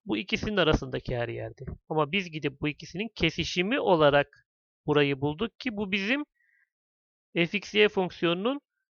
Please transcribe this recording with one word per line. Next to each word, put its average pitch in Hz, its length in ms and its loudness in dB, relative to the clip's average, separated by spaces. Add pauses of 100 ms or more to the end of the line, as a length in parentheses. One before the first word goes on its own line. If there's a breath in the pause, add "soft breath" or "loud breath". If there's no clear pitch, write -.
bu 208 120 -2
ikisinin 214 400 -4
arasındaki 131 600 2
her 117 120 -4
yerdi. 117 360 -10 (240)
Ama 156 220 0
biz 180 200 -2
gidip 143 300 -6
bu 151 60 -2
ikisinin 165 480 -8
kesişimi 180 640 0
olarak 151 680 4 (380)
burayı 143 360 2
bulduk 151 380 -4
ki 220 180 -6
bu 202 140 -4
bizim 208 340 -2 (1080)
F 170 240 0
X - 160 -10
Y 208 160 6
fonksiyonunun 185 720 -2 (320)